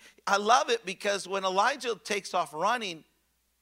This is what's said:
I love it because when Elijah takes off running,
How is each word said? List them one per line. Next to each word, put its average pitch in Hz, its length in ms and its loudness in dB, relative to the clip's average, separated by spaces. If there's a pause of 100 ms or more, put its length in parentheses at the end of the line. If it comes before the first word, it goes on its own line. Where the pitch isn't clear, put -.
(260)
I 196 100 4
love 240 320 4
it 233 160 0
because 202 420 -4
when 196 160 -4
Elijah 220 600 0
takes 196 300 -6
off 175 180 0
running, 185 500 -2 (600)